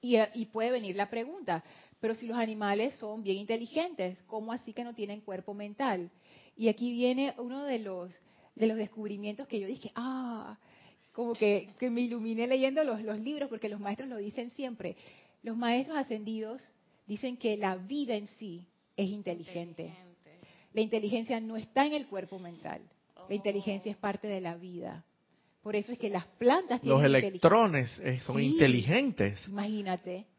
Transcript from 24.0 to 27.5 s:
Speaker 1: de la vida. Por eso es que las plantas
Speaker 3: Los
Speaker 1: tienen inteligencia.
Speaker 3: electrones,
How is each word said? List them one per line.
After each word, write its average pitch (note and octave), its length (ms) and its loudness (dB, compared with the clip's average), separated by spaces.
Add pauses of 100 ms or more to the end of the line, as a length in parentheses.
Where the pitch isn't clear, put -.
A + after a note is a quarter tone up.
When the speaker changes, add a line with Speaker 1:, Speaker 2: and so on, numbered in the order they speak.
Speaker 1:
de G3 120 -4
la E3+ 160 -6
vida. E3+ 480 -12 (580)
Por G#3 140 -2
eso G#3 160 -2
es A#3+ 60 -8
que A3 120 -2
las F3+ 160 -2
plantas B3+ 580 4
Speaker 3:
Los - 160 8
Speaker 1:
tienen C#3+ 60 8
inteligencia. C3+ 220 8
Speaker 3:
electrones, F3 680 6